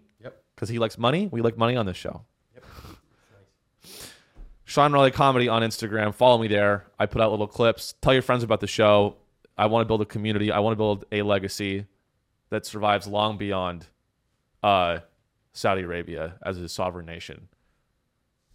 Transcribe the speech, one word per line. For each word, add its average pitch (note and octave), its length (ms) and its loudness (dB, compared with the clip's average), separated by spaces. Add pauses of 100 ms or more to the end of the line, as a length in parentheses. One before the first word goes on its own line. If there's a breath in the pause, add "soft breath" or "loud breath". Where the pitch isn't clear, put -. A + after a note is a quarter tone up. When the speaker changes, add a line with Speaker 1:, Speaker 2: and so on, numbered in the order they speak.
(220)
Speaker 1:
Yep. A#2+ 200 -20 (140)
Speaker 2:
'Cause G2 140 -8
he A#2 100 -4
likes A2+ 180 -2
money. D3+ 300 0
We A#2+ 140 -4
like A2+ 160 0
money A#2 180 2
on A#2 100 -2
this F2+ 120 -6
show. - 260 -12 (300)
Speaker 1:
Yep. - 120 -20 (2000 loud breath)
Speaker 2:
Sean D3 280 2
Riley C3+ 180 6
Comedy C3 360 2
on A2+ 140 2
Instagram. G#2+ 520 -2
Follow B2 240 6
me A2+ 100 -2
there. G2+ 400 2 (120)
I G#2+ 60 0
put A2+ 160 -2
out A2 100 2
little G#2 160 -2
clips. - 540 -2
Tell C3+ 120 4
your B2+ 80 4
friends B2 220 0
about G#2+ 180 0
the G#2 60 -2
show. G#2 500 4 (400)
I G#2 80 2
wanna A2+ 200 2
build G#2+ 160 0
a G#2 40 -4
community. G#2 460 -2
I - 80 0
wanna A2 180 2
build G#2 340 0
a G#2 100 -2
legacy G2 640 -2 (640)
that A2 160 -6
survives G2+ 420 -2
long G#2 300 -2
beyond, F#2 500 -6 (760)
uh, F2 360 2 (520)
Saudi G2 300 -2
Arabia E2+ 640 -8
as F#2+ 160 -6
a E2+ 100 -10
sovereign F2+ 360 -6
nation. E2 440 -16 (1040)